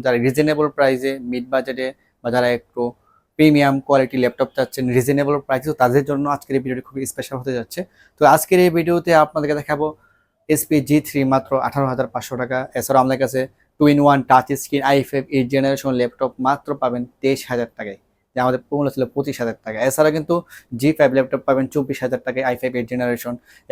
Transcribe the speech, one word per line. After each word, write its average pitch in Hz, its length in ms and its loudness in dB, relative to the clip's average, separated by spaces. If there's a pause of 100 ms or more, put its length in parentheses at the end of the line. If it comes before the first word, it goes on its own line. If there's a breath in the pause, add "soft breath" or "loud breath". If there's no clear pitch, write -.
যারা 123 220 2
রিজনেবল 151 420 2 (100)
প্রাইসে, 135 340 2 (200)
মিড 123 220 -6
বাজেটে 131 340 -4 (340)
বা 123 140 -6
যারা 123 120 2 (100)
একটু - 240 -10 (560)
প্রিমিয়াম 143 380 4 (120)
কোয়ালিটি 135 360 2
ল্যাপটপ 123 340 0
চাচ্ছেন 131 260 -4 (140)
রিজনেবল 139 380 2 (120)
প্রাইসে, 135 240 -2
তো 151 100 -4
তাদের 131 280 4
জন্য 143 160 -2 (100)
আজকের - 220 -8
এই 127 60 2
ভিডিওটি 127 240 -6
খুবই 135 140 -10 (100)
স্পেশাল - 300 -10
হতে 135 160 -6
যাচ্ছে। 117 220 -10 (380 soft breath)
তো - 40 -2 (140)
আজকের 180 300 2
এই 175 120 4
ভিডিওতে 170 340 0 (120)
আপনাদেরকে 151 360 -2
দেখাবো 147 260 -4 (680)
এসপি 151 240 0 (100)
জি 143 100 4 (100)
থ্রি - 120 -2 (140)
মাত্র 135 180 0 (160)
আঠারো 139 240 -2
হাজার 123 220 -2
পাঁচশো 123 280 -8
টাকা। 127 160 -4 (220)
এছাড়াও 135 240 2
আমাদের 131 200 0
কাছে 127 160 -2 (380)
টু - 60 2 (100)
in 143 120 4
ওয়ান 143 140 6 (100)
টাচ 131 180 6 (140)
স্ক্রিন 139 300 -4
আই 139 60 4 (120)
ফাইভ 135 140 -4 (120)
এইট 131 180 2
জেনারেশন 135 460 0
ল্যাপটপ 123 320 -2 (160)
মাত্র 143 220 -2 (120)
পাবেন 123 200 -2 (200)
তেইশ 135 200 0 (100)
হাজার 120 260 -4
টাকায়, 101 220 -14 (360)
যে 127 80 -2
আমাদের 127 240 0
প্রমো 143 280 -2
ছিল 131 80 -2 (100)
পঁচিশ 139 280 -4
হাজার 113 240 -4
টাকা। 110 120 -10 (100)
এছাড়া 151 280 2
কিন্তু 160 200 -2 (440 loud breath)
জি 135 180 2
ফাইভ 143 200 4
ল্যাপটপ 131 300 -2
পাবেন 135 260 2
চব্বিশ 139 300 -4
হাজার 127 220 -4
টাকায়, 131 240 -6
আই 123 120 -2
ফাইভ 127 160 -4
এইট 120 140 -6
জেনারেশন। 123 420 -4 (380 soft breath)